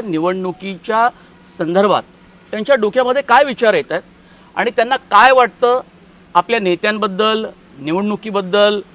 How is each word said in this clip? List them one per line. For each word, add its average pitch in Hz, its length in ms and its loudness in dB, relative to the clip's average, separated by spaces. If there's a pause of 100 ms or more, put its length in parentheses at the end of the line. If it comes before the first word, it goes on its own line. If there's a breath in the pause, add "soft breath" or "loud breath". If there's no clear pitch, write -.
निवडणुकीच्या 185 1040 -4 (480 soft breath)
संदर्भात 175 460 0 (480)
त्यांच्या 220 240 0
डोक्यामध्ये 254 460 -2
काय 262 220 4
विचार 240 300 0
येत 156 180 -2
आहेत 175 120 -6 (520 soft breath)
आणि 220 160 -2
त्यांना 226 240 0
काय 226 360 4
वाटतं 247 500 2 (540)
आपल्या 233 240 0
नेत्यांबद्दल, 214 840 -2 (340)
निवडणुकीबद्दल, 202 1000 -2 (140)